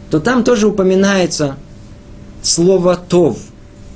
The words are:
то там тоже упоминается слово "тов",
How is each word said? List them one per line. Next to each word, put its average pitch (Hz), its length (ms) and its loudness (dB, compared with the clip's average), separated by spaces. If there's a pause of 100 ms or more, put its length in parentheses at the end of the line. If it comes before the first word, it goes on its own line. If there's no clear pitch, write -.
то 156 100 0
там 240 240 0
тоже 233 240 2
упоминается 185 880 0 (880)
слово 175 540 2
"тов", 175 400 0 (580)